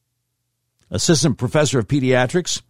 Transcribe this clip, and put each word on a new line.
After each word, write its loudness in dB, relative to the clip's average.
Assistant 0
Professor 0
of -2
Pediatrics 0